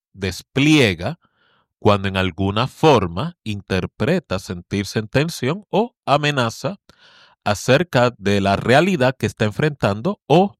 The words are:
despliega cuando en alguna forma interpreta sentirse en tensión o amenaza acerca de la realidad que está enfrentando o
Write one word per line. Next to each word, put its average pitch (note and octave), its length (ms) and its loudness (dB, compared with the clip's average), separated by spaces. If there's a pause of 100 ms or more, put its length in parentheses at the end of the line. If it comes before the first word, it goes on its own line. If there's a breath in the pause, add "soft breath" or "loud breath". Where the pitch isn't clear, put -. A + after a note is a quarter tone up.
(120)
despliega G#2+ 1080 0 (580)
cuando G2+ 320 2
en F#2+ 80 -4
alguna F#2+ 500 -2
forma A#2 760 0
interpreta G2+ 960 -4
sentirse G2 600 -6
en G#2+ 80 -6
tensión E3 640 -4
o A3 260 -2 (100)
amenaza C#3+ 760 -2 (640 soft breath)
acerca B2 720 2
de G2+ 240 0
la G2 160 2
realidad C3+ 600 2
que - 80 -4
está G#2+ 200 -2
enfrentando B2 840 -2
o F3+ 320 2